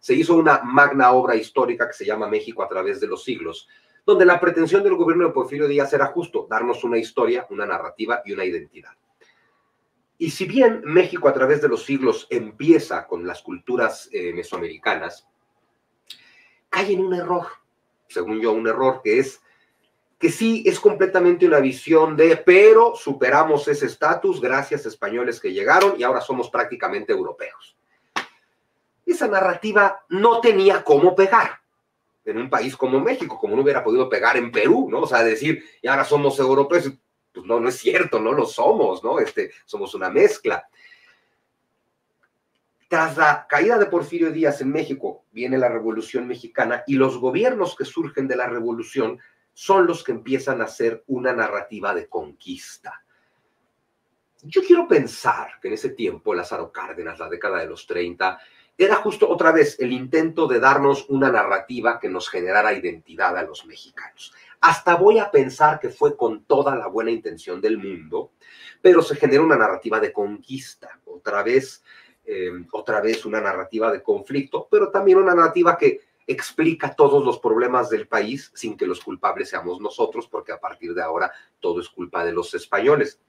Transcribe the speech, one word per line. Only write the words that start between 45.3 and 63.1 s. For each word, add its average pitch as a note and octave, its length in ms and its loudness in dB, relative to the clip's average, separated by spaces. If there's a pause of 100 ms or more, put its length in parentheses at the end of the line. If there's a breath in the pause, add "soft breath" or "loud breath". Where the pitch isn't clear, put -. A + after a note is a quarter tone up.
viene B2+ 260 -4
la B2 100 2
Revolución A2+ 600 -6
Mexicana - 580 -6
y C#3 80 -2
los C3 240 2
gobiernos F#3 580 -2
que C3+ 80 -6
surgen C#3 440 -6
de B2+ 80 -4
la B2 100 -4
revolución A#2 720 -6 (340 soft breath)
son G3 340 2
los E3+ 180 -4
que - 80 -6
empiezan C3 480 -4
a A2 40 -4
hacer A2+ 420 -6
una B2+ 260 -4
narrativa G#2 640 -6
de E2+ 140 -8
conquista. - 960 -14 (1400)
Yo A#3 200 0
quiero E4+ 240 6
pensar - 760 -2
que G2 60 -8
en G#2 60 -4
ese - 160 -6
tiempo, - 440 -6
Lázaro F2 360 -8
Cárdenas, - 480 -12
la E2 100 -12
década F2 320 -6
de E2 60 -8
los - 200 -16
treinta, F2 520 -6 (380 loud breath)
era G3 200 4
justo - 340 0
otra E3 220 4
vez D#3+ 260 4
el B2 140 -2
intento D#3 560 -2
de B2 100 2
darnos C#3 500 2
una C3+ 220 2
narrativa A2+ 680 -2
que G2+ 80 -8
nos F#2 200 -8
generara F#2 460 -2
identidad F2 640 -6